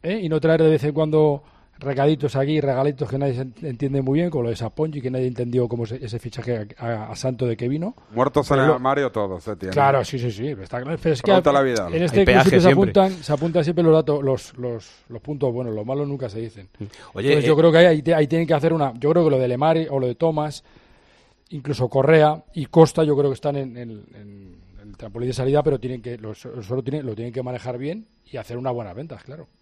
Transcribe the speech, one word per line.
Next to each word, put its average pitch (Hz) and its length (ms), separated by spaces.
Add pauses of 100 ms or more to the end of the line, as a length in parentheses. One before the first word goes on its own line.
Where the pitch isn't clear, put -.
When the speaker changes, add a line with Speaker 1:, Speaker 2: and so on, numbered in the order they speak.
Speaker 1:
¿eh? 202 200
Y 170 60
no 156 120
traer 160 220
de 160 80
vez 156 140
en 147 80
cuando 151 500 (360)
recaditos 139 580
aquí, 143 220
regalitos 139 480
que 135 120
nadie 139 160
se 131 100
ent-, 127 240
entiende 135 320
muy 135 200
bien, 175 100
como 135 140
lo 117 40
de 117 80
Sapongi, 147 460
que 127 80
nadie 127 160
entendió 123 420
cómo 117 160
se, 120 180
ese 117 160
fichaje 117 500 (100)
a, 120 80
a, 107 240
a 107 60
santo 127 280
de 120 100
qué 120 140
vino. 165 260 (180)
Speaker 2:
Muertos 135 380
en 143 40
Speaker 1:
Pero 135 80
Speaker 2:
el 139 60
Speaker 1:
lo 151 80
Speaker 2:
armario 131 360
todos, 95 320
se 104 120
tiene. 95 180
Speaker 1:
Claro, 139 280
sí, 135 160
sí, 120 120
sí, 107 160
está 123 340
claro. 156 220
Pero 165 100
es 123 80
que 202 120
Speaker 2:
Pregúntale 156 260
a - 20
Speaker 1:
a-, 135 40
Speaker 2:
Vidal. 113 300
Speaker 1:
en 165 100
este 170 160
Speaker 3:
El 196 40
peaje 135 240
Speaker 1:
club - 20
siempre 180 100
se 170 140
Speaker 3:
siempre. 190 160 (120)
Speaker 1:
apuntan, 185 220
se 151 100
apuntan 160 300
siempre 170 200
los 160 80
datos, 151 320
los, 135 320
los, 120 340 (200)
los 117 100
puntos 139 320
buenos, 120 220
los 107 100
malos 139 240
nunca 127 220
se 110 100
dicen. 101 280 (440)
Speaker 3:
Oye, 107 160
Speaker 1:
Entonces, 143 160
Speaker 3:
eh, - 20
Speaker 1:
yo 156 120
creo 165 120
que 160 80
ahí, 175 80
ahí 156 160
te-, 165 120
ahí 151 120
tienen 165 220
que 165 60
hacer 156 180
una, 139 260
yo 143 120
creo 170 140
que 151 80
lo 131 60
de 127 100
Lemar 147 280 (140)
o 139 80
lo 127 80
de 120 80
Thomas, 151 500 (880)
incluso 135 400
Correa 151 520 (120)
y 147 120
Costa, 160 380
yo 147 140
creo 143 100
que 135 60
están 143 220
en, 127 200
en, 120 140 (240)
en 101 420 (260)
el 104 140
trampolín 117 320
de 120 60
salida, 135 280
pero 143 160
tienen 123 220
que, 120 160
lo, 107 180
solo 123 480
tienen, 139 220
lo 113 100
tienen 117 200
que 131 80
manejar 123 340
bien 165 300 (180)
y - 140
hacer 117 180
unas 127 160
buenas 110 220
ventas, 131 280
claro. 151 240 (160)